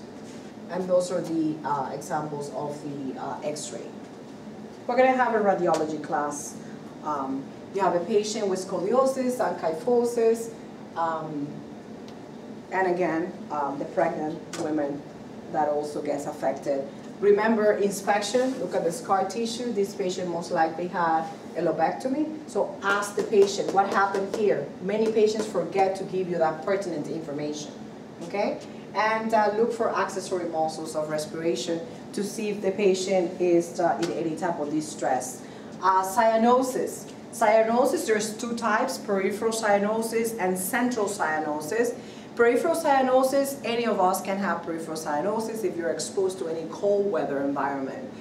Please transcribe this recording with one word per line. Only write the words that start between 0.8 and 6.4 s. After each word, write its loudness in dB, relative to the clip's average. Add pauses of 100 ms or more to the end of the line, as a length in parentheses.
those 4
are 0
the, 0
uh, -2
examples -4
of -6
the, -6
uh, -6
X-ray. -6 (960)
We're 2
gonna 8
have 2
a 4
radiology 2
class. -4 (500)